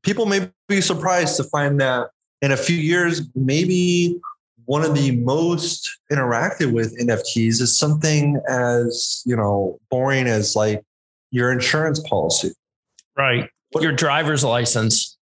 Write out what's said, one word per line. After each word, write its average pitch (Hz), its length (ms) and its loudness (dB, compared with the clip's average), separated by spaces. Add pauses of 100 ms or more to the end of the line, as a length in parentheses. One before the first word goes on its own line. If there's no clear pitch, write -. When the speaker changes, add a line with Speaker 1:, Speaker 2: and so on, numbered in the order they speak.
Speaker 1:
people 208 240 0
may 196 240 0 (160)
be 196 140 2
surprised 180 560 0
to 139 80 -2
find 143 360 0
that 127 300 0 (320)
in 139 80 2
a 131 60 2
few 170 180 0
years, 170 480 0 (100)
maybe 175 880 0 (460)
one 143 180 0
of 156 100 2
the 139 220 2
most 156 760 -2 (220)
interacted 135 600 0
with 113 280 0
N 120 100 -2
F 110 140 0
Ts 113 360 2
is 120 160 0
something 151 720 2
as, 120 800 -2
you 123 100 0
know, 101 440 0 (100)
boring 131 380 0
as, 107 280 0
like, 107 280 0 (480)
your 123 200 0
insurance 151 500 0
policy. 85 500 0 (680)
Speaker 2:
Right. 127 320 0 (220)
Speaker 1:
What 156 120 0
Speaker 2:
Your 156 100 2
driver's 147 500 0
license. 117 800 0